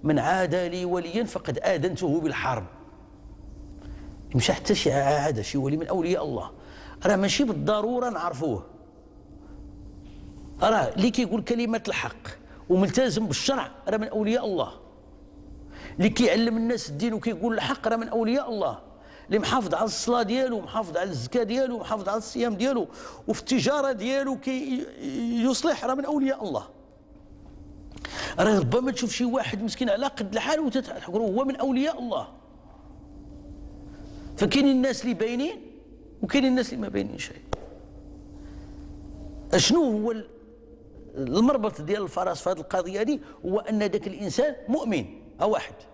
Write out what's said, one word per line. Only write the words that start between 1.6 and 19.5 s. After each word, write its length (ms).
بالحرب." 460
مش 160
حتى 240
شي 180
عادة 500
شي 160
ولي 180
من 100
أولياء 380
الله، 260
راه 100
ماشي 280
بالضرورة 640
نعرفوه، 560
راه 340
اللي 140
كيقول 320
كلمة 460
الحق 380
وملتزم 580
بالشرع 440
راه 80
من 120
أولياء 360
الله، 280
اللي 100
كيعلم 480
الناس 340
الدين 240
وكيقول 400
الحق 340
راه 80
من 120
أولياء 420
الله، 280
اللي 120
محافظ 360